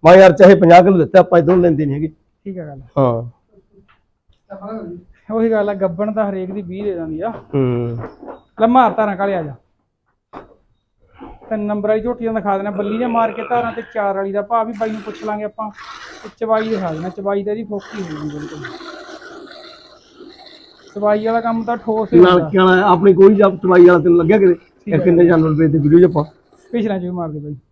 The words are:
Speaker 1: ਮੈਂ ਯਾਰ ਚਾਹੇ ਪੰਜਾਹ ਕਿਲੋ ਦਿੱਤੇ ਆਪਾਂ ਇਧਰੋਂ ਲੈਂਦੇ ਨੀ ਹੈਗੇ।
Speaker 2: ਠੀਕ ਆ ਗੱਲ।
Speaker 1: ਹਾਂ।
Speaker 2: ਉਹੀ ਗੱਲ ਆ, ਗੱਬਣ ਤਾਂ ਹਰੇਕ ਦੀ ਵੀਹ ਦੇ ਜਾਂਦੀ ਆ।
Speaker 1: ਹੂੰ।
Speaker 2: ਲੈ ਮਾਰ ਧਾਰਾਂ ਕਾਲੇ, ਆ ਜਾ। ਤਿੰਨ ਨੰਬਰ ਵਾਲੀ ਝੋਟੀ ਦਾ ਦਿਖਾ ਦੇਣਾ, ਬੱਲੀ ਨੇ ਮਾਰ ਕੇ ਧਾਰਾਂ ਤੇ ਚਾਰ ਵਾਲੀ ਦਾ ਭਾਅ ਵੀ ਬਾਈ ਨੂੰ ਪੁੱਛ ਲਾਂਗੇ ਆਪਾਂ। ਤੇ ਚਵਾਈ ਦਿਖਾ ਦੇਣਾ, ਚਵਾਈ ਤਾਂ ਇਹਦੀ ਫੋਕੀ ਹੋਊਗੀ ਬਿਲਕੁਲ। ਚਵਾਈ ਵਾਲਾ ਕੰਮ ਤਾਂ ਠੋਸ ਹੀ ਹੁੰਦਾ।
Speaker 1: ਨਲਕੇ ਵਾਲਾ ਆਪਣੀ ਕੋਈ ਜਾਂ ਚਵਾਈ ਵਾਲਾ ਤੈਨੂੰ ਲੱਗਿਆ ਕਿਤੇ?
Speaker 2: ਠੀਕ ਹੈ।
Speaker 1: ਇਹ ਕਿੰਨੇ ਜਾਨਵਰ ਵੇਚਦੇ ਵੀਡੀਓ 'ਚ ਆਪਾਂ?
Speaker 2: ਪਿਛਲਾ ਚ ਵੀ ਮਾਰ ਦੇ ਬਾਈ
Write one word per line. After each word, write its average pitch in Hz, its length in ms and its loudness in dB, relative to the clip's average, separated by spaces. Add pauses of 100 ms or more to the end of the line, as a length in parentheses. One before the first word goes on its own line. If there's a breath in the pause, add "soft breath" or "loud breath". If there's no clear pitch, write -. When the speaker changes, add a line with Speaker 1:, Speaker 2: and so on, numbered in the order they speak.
Speaker 1:
ਮੈਂ 170 120 8
ਯਾਰ 190 160 8
ਚਾਹੇ 196 220 8
ਪੰਜਾਹ 170 280 8
ਕਿਲੋ 185 160 2
ਦਿੱਤੇ 165 200 2
ਆਪਾਂ 175 200 4
ਇਧਰੋਂ 170 180 2
ਲੈਂਦੇ 160 300 0
ਨੀ 139 80 -4
ਹੈਗੇ। 156 140 -6 (360)
Speaker 2:
ਠੀਕ 190 140 -14
ਆ 160 80 -14
ਗੱਲ। 139 140 -18 (180)
Speaker 1:
ਹਾਂ। 120 440 -4 (1900)
Speaker 2:
ਉਹੀ 226 160 0
ਗੱਲ 208 180 -2
ਆ, 202 60 -4
ਗੱਬਣ 190 380 -6
ਤਾਂ 208 180 -4
ਹਰੇਕ 190 220 -8
ਦੀ 202 100 -10
ਵੀਹ 185 220 -12
ਦੇ 196 100 -4
ਜਾਂਦੀ 160 260 -10
ਆ। 220 100 -8
Speaker 1:
ਹੂੰ। 123 680 -4 (640)
Speaker 2:
ਲੈ 220 60 0
ਮਾਰ 247 240 2
ਧਾਰਾਂ 208 260 -4
ਕਾਲੇ, 196 180 -4
ਆ 175 80 -6
ਜਾ। 143 120 -12 (2000)
ਤਿੰਨ 214 100 -8
ਨੰਬਰ 208 280 -6
ਵਾਲੀ 220 120 -2
ਝੋਟੀ 240 240 -8
ਦਾ 226 80 -4
ਦਿਖਾ 202 240 -4
ਦੇਣਾ, 202 140 -6
ਬੱਲੀ 202 280 -6
ਨੇ 247 80 -4
ਮਾਰ 226 260 -2
ਕੇ 226 160 -12
ਧਾਰਾਂ 240 240 -4
ਤੇ 226 100 -12 (120)
ਚਾਰ 202 220 -4
ਵਾਲੀ 196 160 -6
ਦਾ 202 100 -6
ਭਾਅ 226 220 -4
ਵੀ 233 80 -10
ਬਾਈ 220 180 -6
ਨੂੰ 220 100 -10
ਪੁੱਛ 214 240 -16
ਲਾਂਗੇ 214 200 -8
ਆਪਾਂ। 208 260 -12 (520)
ਤੇ 214 60 -20 (100)
ਚਵਾਈ 220 300 -4
ਦਿਖਾ 190 240 -6
ਦੇਣਾ, 160 160 -8
ਚਵਾਈ 196 360 -6
ਤਾਂ 208 80 -6
ਇਹਦੀ 220 120 -8
ਫੋਕੀ 202 380 -12
ਹੋਊਗੀ 151 360 -10
ਬਿਲਕੁਲ। - 200 -14 (2250)
ਚਵਾਈ 208 320 -2
ਵਾਲਾ 226 140 -2
ਕੰਮ 226 220 -4
ਤਾਂ 240 140 -6
ਠੋਸ 220 360 -6
ਹੀ 170 60 6
ਹੁੰਦਾ। 180 140 8
Speaker 1:
ਨਲਕੇ 175 260 0
ਵਾਲਾ 185 280 4
ਆਪਣੀ 185 280 4
ਕੋਈ 196 200 6
ਜਾਂ 202 160 4
ਚਵਾਈ 180 360 4
ਵਾਲਾ 175 120 6
ਤੈਨੂੰ 170 200 2
ਲੱਗਿਆ 175 200 2
ਕਿਤੇ? 185 160 2
Speaker 2:
ਠੀਕ - 400 -12
ਹੈ। 156 40 2
Speaker 1:
ਇਹ 139 60 -2
ਕਿੰਨੇ 175 200 4
ਜਾਨਵਰ 160 260 2
ਵੇਚਦੇ 156 280 0
ਵੀਡੀਓ 151 220 4
'ਚ 180 40 6
ਆਪਾਂ? 156 200 0 (480)
Speaker 2:
ਪਿਛਲਾ 220 260 -4
ਚ 180 40 -10
ਵੀ 180 80 -8
ਮਾਰ 175 180 -8
ਦੇ 151 100 -12
ਬਾਈ 147 180 -12 (160)